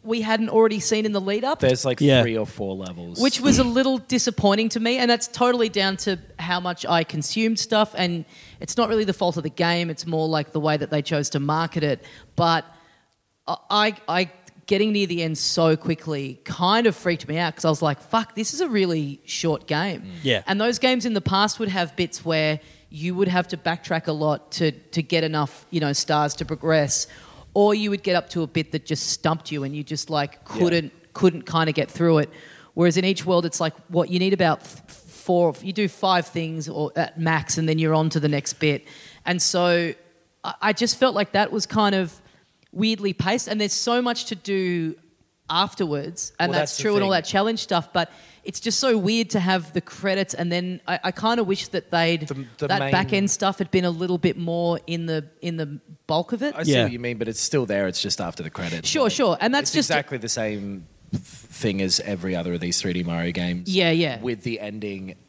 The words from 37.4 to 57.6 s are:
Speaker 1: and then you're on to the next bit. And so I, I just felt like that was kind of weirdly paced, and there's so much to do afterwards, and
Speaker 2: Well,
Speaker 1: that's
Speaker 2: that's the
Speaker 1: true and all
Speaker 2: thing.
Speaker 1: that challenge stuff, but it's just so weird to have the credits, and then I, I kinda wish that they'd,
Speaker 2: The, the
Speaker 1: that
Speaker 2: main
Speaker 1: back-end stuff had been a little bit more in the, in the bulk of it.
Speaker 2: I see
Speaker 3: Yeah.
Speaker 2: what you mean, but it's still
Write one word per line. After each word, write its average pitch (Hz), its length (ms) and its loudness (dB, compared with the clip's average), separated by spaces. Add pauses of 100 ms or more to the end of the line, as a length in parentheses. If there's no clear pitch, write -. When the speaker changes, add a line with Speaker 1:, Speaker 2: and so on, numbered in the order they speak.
Speaker 1:
and 160 100 0
then 160 100 2
you're 160 160 2
on 160 160 2
to 156 80 -2
the 151 100 0
next 143 260 -2
bit. 147 320 -2 (400)
And 180 160 0
so 175 500 0 (500)
I, - 200 -10
I 214 100 0
just 233 260 -2
felt 254 160 2
like 202 180 -2
that 202 200 0
was 208 140 -4
kind 208 280 2
of 185 240 -2 (540)
weirdly 202 400 0
paced, 202 340 -2
and 214 140 -2
there's 202 120 0
so 240 300 0
much 240 220 -2
to 226 100 -8
do 175 640 -2 (520)
afterwards, 165 920 -2
and 175 100 2
Speaker 2:
Well, 175 80 2
Speaker 1:
that's 151 140 0
Speaker 2:
that's - 60 -6
the - 40 -6
Speaker 1:
true 208 140 2
and 202 80 4
all 196 60 2
Speaker 2:
thing. 185 80 4
Speaker 1:
that 160 60 -2
challenge 214 360 0
stuff, - 320 -2
but 170 180 0 (340)
it's - 160 -10
just - 200 -2
so 254 180 4
weird 214 320 0
to 208 100 0
have 180 320 0
the 180 80 -2
credits, 190 540 -2
and 175 180 -2
then 180 340 -4
I, 175 180 -2
I 185 80 -2
kinda 226 320 0
wish 190 240 -2
that - 220 -6
they'd, 165 380 2
Speaker 2:
The, 135 180 -8 (120)
the 147 100 -2
Speaker 1:
that 190 120 2
Speaker 2:
main 139 120 0
Speaker 1:
back-end 196 380 2
stuff 196 280 0
had 185 120 -4
been 185 140 2
a 175 60 2
little 175 280 -2
bit 165 180 2
more 170 500 0
in 170 200 -4
the, 156 180 -2 (160)
in 170 160 -6
the 151 240 -6 (260)
bulk 160 260 0
of 214 100 -4
it. - 140 -2
Speaker 2:
I 160 80 -6
see 156 80 4
Speaker 3:
Yeah. 120 120 6
Speaker 2:
what 117 80 0
you 120 60 -8
mean, 120 200 -6
but 113 100 -2
it's 113 120 -6
still 135 260 0